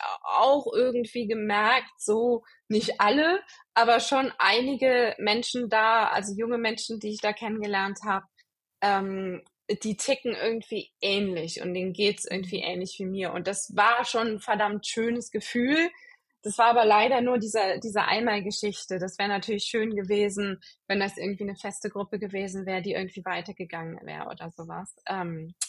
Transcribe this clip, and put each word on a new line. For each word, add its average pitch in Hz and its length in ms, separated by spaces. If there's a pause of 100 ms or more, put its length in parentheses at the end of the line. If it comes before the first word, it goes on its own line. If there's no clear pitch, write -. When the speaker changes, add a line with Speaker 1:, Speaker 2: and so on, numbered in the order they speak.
Speaker 1:
au-, 220 640
auch - 80
irgendwie 240 540
gemerkt, 214 600 (100)
so 226 440 (260)
nicht - 320
alle, 302 400 (340)
aber 226 260
schon 269 380
einige 247 800
Menschen 233 500
da, 220 400
also 202 280
junge 233 220
Menschen, 226 400
die 214 160
ich 214 60
da 208 120
kennengelernt 208 720
hab, 196 200 (580)
ähm, 190 600 (420)
die 214 120
ticken 269 380
irgendwie 220 560 (100)
ähnlich 190 600
und 180 120
denen 185 180
geht's 202 360
irgendwie 185 320
Speaker 2:
Mhm. - 20
Speaker 1:
ähnlich 180 360
wie 190 80
mir. 190 260
Und 175 140
das - 300
war 233 280
schon 233 240
ein 214 120
verdammt 208 460
schönes 233 440
Gefühl. 269 600 (520)
Das 214 160
war 233 80
aber 233 180
leider 220 360
nur 247 180
diese, 208 440
diese 208 220
Einmalgeschichte. 208 960
Das 180 200
wär 202 100
natürlich 202 360
schön 226 300
gewesen, 202 680 (280)
wenn 196 120
das 196 160
irgendwie 196 280
eine 202 120
feste 202 340
Gruppe 202 280
gewesen 190 480
wär, 185 140
die 180 140
irgendwie 185 300
weitergegangen 170 840
wär 156 240
oder 165 200
sowas. 170 440 (140)
Ähm, 170 460 (140)